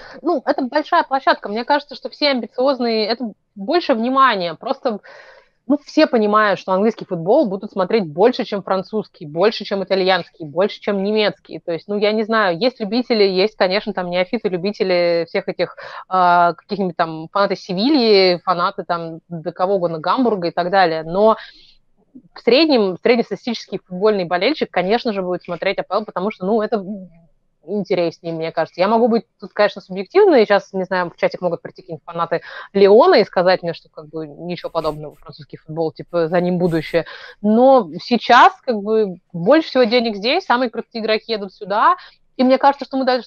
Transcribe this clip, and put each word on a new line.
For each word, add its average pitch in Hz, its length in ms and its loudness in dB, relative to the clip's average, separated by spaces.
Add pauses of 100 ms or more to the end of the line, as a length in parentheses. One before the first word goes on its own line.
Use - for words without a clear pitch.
(220)
ну, 294 240 0
это - 160 0
большая 294 420 -2
площадка. 269 460 -2
Мне 220 160 -6
кажется, 285 300 -4
что - 140 -14
все 294 200 -2
амбициозные, 240 800 -2
это 226 260 -6 (220)
больше 269 380 -2
внимания. 233 640 2
Просто, 226 460 -6 (640)
ну, 285 180 2
все 302 220 2
понимают, 214 540 2
что - 100 -6
английский 202 340 0
футбол 190 400 0
будут 196 280 -8
смотреть 196 340 0
больше, 202 380 0
чем 202 180 -8
французский, 190 640 -6
больше, 180 400 -2
чем 196 180 -4
итальянский, 185 640 -2
больше, 165 340 -2
чем 196 240 -4
немецкий. 208 560 -4
То 170 140 -8
есть, 160 160 -10
ну, 202 80 -4
я 208 160 0
не 220 100 -2
знаю, 202 340 0
есть 247 220 -2
любители, 220 460 0
есть, 190 320 0
конечно, 196 360 -2
там 180 160 -6
неофиты, 185 380 -4
любители 175 800 0
всех 196 220 -6
этих, 175 260 -6 (340)
э, 175 460 4
каких-нибудь 190 400 -6
там 160 380 -4
фанаты 196 240 0
Севильи, 196 880 2
фанаты 180 400 -2
там 170 420 -6
до 170 240 -8
кого 185 240 0
угодно, 170 240 -2
Гамбурга 196 480 0
и 160 40 -2
так 175 200 -4
далее. 165 320 2
Но 202 320 2 (960)
в - 80 -20
среднем, 240 600 2
среднестатистический 226 840 -4
футбольный 190 400 0
болельщик, 190 440 -2
конечно 208 440 -2
же, 196 80 -4
будет 180 220 -6
смотреть 180 340 -4
А 170 60 -6
П - 120 -6
Л, 214 80 -2
потому 185 260 -6
что, 185 160 -10
ну, 208 160 0
это 214 220 -4 (840)
интереснее, 170 680 -4
мне 160 180 -6
кажется. 165 300 -6
Я 190 80 2
могу 233 180 2
быть 220 180 0 (140)
тут, - 140 -18
конечно, 208 280 -2
субъективной, 277 600 4
и 208 40 4
сейчас, 196 280 0
не 190 100 -4
знаю, 180 260 -4
в - 60 -16
чатик - 240 -2
могут 170 220 -4
прийти - 220 -18
какие-нибудь 160 220 -16
фанаты 170 360 -4 (320)
Леона 208 420 8
и 226 80 4
сказать 180 400 2
мне, 170 100 -6
что - 140 -18
как 156 220 -20
бы 160 180 -10
ничего 165 420 -10
подобного, 151 460 -6
французский - 400 -20
футбол, 156 380 -6
типа, 165 340 -4
за 175 140 0
ним 180 160 0
будущее. 165 480 -2 (360)
Но 226 480 4 (120)
сейчас, 254 520 6 (120)
как 220 160 -2
бы, 208 340 0 (160)
больше 226 380 2
всего 254 140 2
денег 233 340 0
здесь, 254 260 -2
самые 247 260 0
крутые 226 320 -10
игроки 220 300 -2
едут 202 220 -6
сюда, 226 420 0 (400)
и 254 80 0
мне 254 140 4
кажется, 277 260 2
что 269 140 -8
мы 262 80 -2
даже, 247 220 0